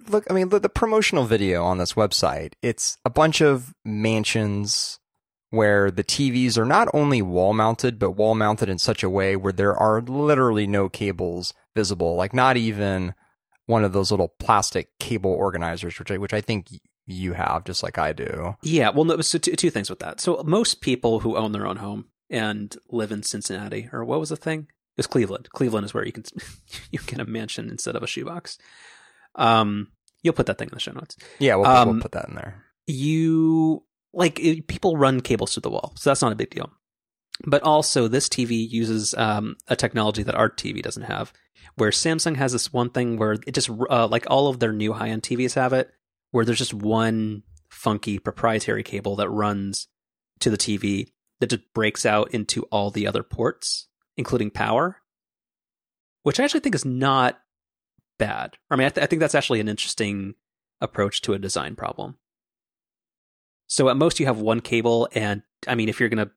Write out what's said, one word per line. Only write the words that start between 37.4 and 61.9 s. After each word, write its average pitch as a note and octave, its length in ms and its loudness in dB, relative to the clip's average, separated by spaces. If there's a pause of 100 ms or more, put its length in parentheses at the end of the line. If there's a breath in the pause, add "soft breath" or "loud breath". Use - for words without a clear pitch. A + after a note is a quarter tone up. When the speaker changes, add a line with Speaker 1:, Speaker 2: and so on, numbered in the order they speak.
Speaker 2:
But C#3+ 160 2
also, D3+ 460 2
this B2 220 0
T B2 160 -2
V A#2 100 -2
uses, A2+ 580 -2
um, G#2+ 440 -2 (100)
a B2 80 0
technology G#2+ 480 0
that - 120 -2
our A2+ 140 4
T - 220 -8
V - 100 -6
doesn't - 220 -8
have, G2+ 280 -8 (440 soft breath)
where G#2+ 160 2
Samsung D#3+ 460 0
has C3 160 0
this - 200 -4
one A#2+ 160 0
thing A#2+ 280 -2
where G#2+ 160 2 (120)
it C#3 80 -8
just, B2+ 160 0
uh, A#2 380 2
like, A#2 200 -2
all C#3 200 4
of C3 120 -2
their A2+ 140 2
new G#2+ 200 0
high-end A2 300 -4
T - 120 -4
Vs B2 180 0
have B2+ 200 0
it, C3 180 0 (400)
where A#2 140 2
there's A2+ 120 2
just - 160 -2
one G#2+ 720 0 (260)
funky G#2 480 -2
proprietary A2 640 0
cable G2+ 340 -6
that G2+ 120 -2
runs G#2 580 -4 (520)
to - 100 0
the G#2+ 80 2
T G#2 200 -2
V G2+ 360 -4 (280)
that A#2 80 2
just - 240 -6
breaks G#2+ 320 0
out G#2+ 280 2
into A2 380 -4
all G2+ 180 0
the G2+ 160 -2
other G2+ 180 -2
ports, - 640 -4 (260)
including A#2 340 -2
power, A#2 520 0 (1200)
which C#3+ 160 0
I C4+ 60 4
actually C#4+ 160 0
think A#3 140 0
is C3 100 -2
not C3 540 2 (800)
bad. G#2 400 -4 (140)
I C#3+ 60 2
mean, C3 100 4
I, - 20 0
th-, D3+ 140 -2
I C#3 40 2
think E3 120 0
that's D#3 160 2
actually C3 240 2
an G#2+ 80 -2
interesting G2+ 680 -4 (440)
approach - 420 -2
to A2 120 0
a G2 60 -2
design F#2+ 360 -6
problem. - 420 -8 (1500)